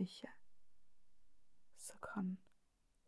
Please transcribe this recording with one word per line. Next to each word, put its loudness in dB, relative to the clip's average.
ikke, 0
så -4
kan 6